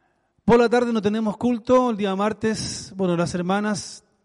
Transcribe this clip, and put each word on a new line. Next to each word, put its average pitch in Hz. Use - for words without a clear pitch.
por 233
la 240
tarde 240
no 220
tenemos 208
culto, 247
el 220
día 196
martes, 214
bueno, 180
las 170
hermanas 196